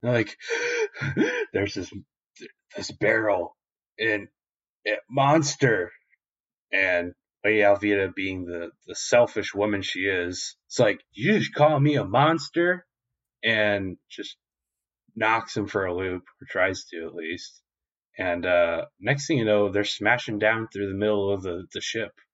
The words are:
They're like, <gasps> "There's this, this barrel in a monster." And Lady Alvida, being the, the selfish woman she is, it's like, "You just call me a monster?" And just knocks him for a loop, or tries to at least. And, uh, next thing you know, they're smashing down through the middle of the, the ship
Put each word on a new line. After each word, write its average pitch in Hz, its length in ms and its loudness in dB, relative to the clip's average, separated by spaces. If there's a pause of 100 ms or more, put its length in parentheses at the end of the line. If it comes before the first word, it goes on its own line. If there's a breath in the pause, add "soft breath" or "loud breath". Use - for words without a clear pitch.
They're 123 120 0
like, 113 240 0 (640 loud breath)
<gasps> 440 520 -2
"There's 98 200 -2
this, 92 180 -10 (840)
this 101 160 -10
barrel 107 680 0 (400)
in 107 320 -2 (580)
a 107 60 0 (160)
monster." 135 840 2 (800)
And 90 420 0 (300)
Lady 107 180 4
Alvida, 101 540 4
being 95 300 -6
the, 85 260 -10 (160)
the 90 80 -12
selfish 120 580 2
woman 101 280 0
she 95 200 -6
is, 90 540 -4 (120)
it's - 120 -12
like, 107 320 2
"You 180 280 2
just - 140 -4
call 151 260 4
me 147 160 4
a 110 100 0
monster?" 165 840 2 (560)
And 104 540 0 (120)
just - 280 -14 (760)
knocks 110 420 0
him 101 100 -2
for 98 180 -2
a 90 100 -4
loop, 92 280 -4 (180)
or 135 80 -20
tries 95 360 0
to 82 200 -12
at 78 100 -12
least. 85 460 -10 (560)
And, 87 280 -2
uh, 87 400 4 (140)
next 139 280 -2
thing 156 100 2
you 113 80 2
know, 104 240 4
they're 101 140 0
smashing 107 560 0
down 110 280 2
through 101 220 -6
the 95 80 -4
middle 101 360 2
of 98 80 -4
the, 92 320 -8
the 92 80 -8
ship 107 300 -6 (220)